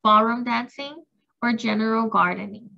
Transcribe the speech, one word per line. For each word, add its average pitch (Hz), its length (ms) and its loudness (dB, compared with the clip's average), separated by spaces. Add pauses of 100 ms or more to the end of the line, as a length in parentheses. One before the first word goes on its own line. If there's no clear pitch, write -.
ballroom 226 420 4
dancing, 277 580 -8 (400)
or 240 120 0
general 220 540 0
gardening. 190 680 -2